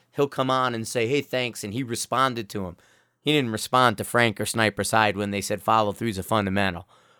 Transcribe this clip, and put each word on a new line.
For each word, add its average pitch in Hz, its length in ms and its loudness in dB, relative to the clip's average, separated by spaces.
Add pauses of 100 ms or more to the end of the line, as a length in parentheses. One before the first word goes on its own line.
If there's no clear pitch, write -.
(120)
He'll 143 160 0
come 131 220 -2
on 127 260 0
and 113 100 -6
say, 117 220 0
"Hey, 143 140 2
thanks." 123 420 -4
And 101 80 -8
he 123 100 -4
responded 117 680 -2
to 98 160 -6
him. 85 100 -12 (440)
He 147 120 0
didn't 139 180 2
respond 117 480 2
to 104 60 -6
Frank 117 340 2
or 104 80 -4
Sniper's 107 460 0
Hide 107 240 2
when 101 160 -2
they 101 80 -2
said, 95 200 -4
"Follow 110 320 2
through's 110 260 -4
a 95 40 -4
fundamental." 98 640 0 (340)